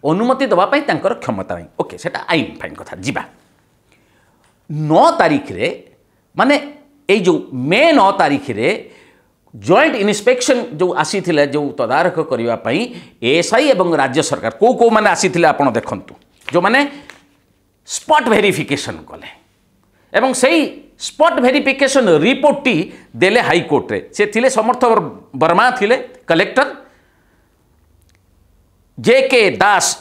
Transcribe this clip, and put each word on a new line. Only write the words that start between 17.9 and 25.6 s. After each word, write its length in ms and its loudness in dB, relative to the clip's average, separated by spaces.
ଭେରିଫିକେସନ 760 0
କଲେ 240 -20
ଏବଂ 200 2
ସେଇ 280 2
ସ୍ପଟ୍ 420 0
ଭେରିଫିକେସନ 680 2
ରିପୋର୍ଟଟି 600 2
ଦେଲେ 240 2
ହାଇକୋର୍ଟରେ। 580 -2
ସେ 140 0
ଥିଲେ 240 0
ସମର୍ଥ 340 -2
ବର-, 280 0
ବର୍ମା 360 2